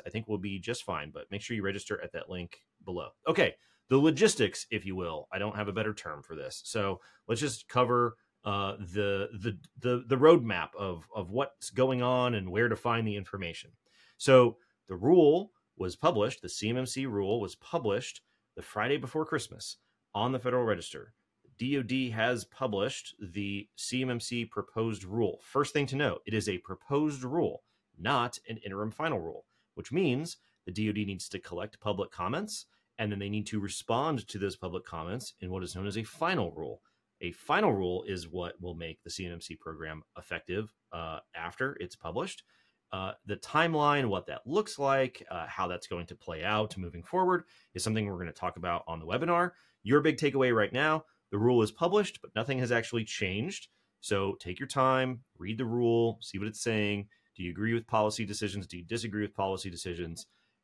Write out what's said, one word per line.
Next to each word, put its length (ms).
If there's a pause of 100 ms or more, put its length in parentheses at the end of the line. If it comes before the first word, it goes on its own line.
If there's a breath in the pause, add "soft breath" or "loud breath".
I 40
think 180
we'll 120
be 200
just 240
fine, 280
but 200
make 100
sure 140
you 80
register 380
at 100
that 180
link 300 (240)
below. 280 (140)
Okay, 300 (320)
the 100
logistics, 720
if 140
you 120
will. 340
I 80
don't 160
have 140
a 40
better 200
term 280
for 140
this. 300
So 340 (300 soft breath)
let's 100
just 300
cover, 480 (280)
uh, 320
the, 540
the, 260 (220)
the, 260
the 120
roadmap 600
of, 380
of 140
what's 400
going 320
on 320
and 180
where 160
to 80
find 320
the 80
information. 560 (460 soft breath)
So 400 (320)
the 80
rule 560 (240)
was 180
published, 460
the 80
C 180
M 80
M 100
C 200
rule 340
was 160
published 640 (380)
the 40
Friday 360
before 280
Christmas 520 (360)
on 200
the 60
Federal 260
Register. 480 (440)
D 200
O 60
D 260
has 340
published 720
the 600
C 240
M 80
M 100
C 240
proposed 600
rule. 360
First 300
thing 140
to 100
note, 300
it 80
is 160
a 80
proposed 640
rule, 400 (340)
not 400 (120)
an 80
interim 340
final 300
rule, 240 (300)
which 180
means 420 (300)
the 80
D 160
O 20
D 140
needs 240
to 100
collect 400
public 320
comments, 540 (340)
and 100
then 100
they 100
need 180
to 140
respond 640
to 100
those 200
public 260
comments 560
in 100
what 140
is 140
known 100
as 100
a 60
final 480
rule. 300 (400)
A 100
final 400
rule 340
is 220
what 320
will 160
make 260
the 80
C 160
M 60
M 80
C 160
program 480 (140)
effective, 560 (180)
uh, 280 (140)
after 460
it's 160
published. 480 (480)
Uh, 220 (120)
the 120
timeline, 680
what 200
that 180
looks 320
like, 540
uh, 160
how 200
that's 200
going 180
to 100
play 280
out 340
moving 240
forward 440 (280 soft breath)
is 100
something 220
we're 120
gonna 160
talk 240
about 300
on 120
the 60
webinar. 460 (320 soft breath)
Your 180
big 160
takeaway 360
right 200
now, 320 (260)
the 60
rule 260
is 80
published, 500
but 140
nothing 240
has 140
actually 320
changed. 640 (320)
So 400
take 180
your 80
time, 540 (160)
read 200
the 80
rule, 560
see 160
what 100
it's 140
saying. 460 (280)
Do 80
you 80
agree 220
with 140
policy 380
decisions? 420
Do 100
you 60
disagree 380
with 120
policy 360
decisions? 580 (360)